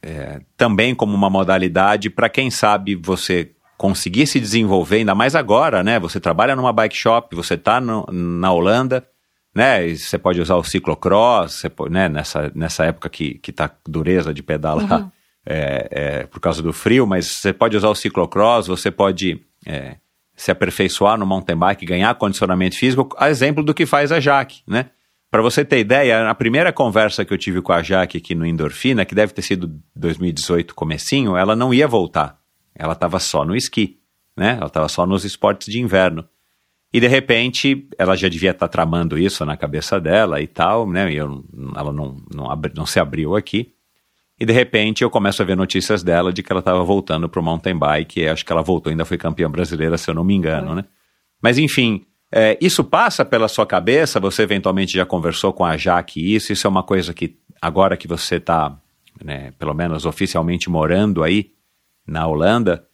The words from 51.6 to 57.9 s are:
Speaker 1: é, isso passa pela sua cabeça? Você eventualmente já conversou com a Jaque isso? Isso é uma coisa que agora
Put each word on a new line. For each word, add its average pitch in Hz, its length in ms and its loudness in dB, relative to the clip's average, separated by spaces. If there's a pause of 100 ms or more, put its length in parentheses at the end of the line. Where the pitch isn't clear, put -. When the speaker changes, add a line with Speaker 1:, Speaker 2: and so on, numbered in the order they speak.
Speaker 1:
é, 110 280 4
isso 165 240 2
passa 190 400 2
pela 113 240 0
sua 107 180 0
cabeça? 117 540 0
Você 98 220 0
eventualmente 95 520 0
já 92 100 2
conversou 90 480 -2
com - 120 -2
a 80 120 0
Jaque 87 580 0
isso? 107 200 -2
Isso 98 120 -2
é 101 40 2
uma 95 120 0
coisa 90 300 0
que - 240 -8 (240)
agora 90 380 2